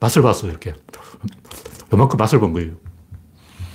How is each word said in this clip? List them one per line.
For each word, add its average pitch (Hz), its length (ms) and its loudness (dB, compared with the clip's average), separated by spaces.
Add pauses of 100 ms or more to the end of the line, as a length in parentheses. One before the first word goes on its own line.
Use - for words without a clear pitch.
맛을 117 220 4
봤어요, 104 280 2
이렇게. 80 240 -10 (1160)
요만큼 117 240 4
맛을 110 240 2
본 92 140 0
거예요. 82 180 -6 (1040)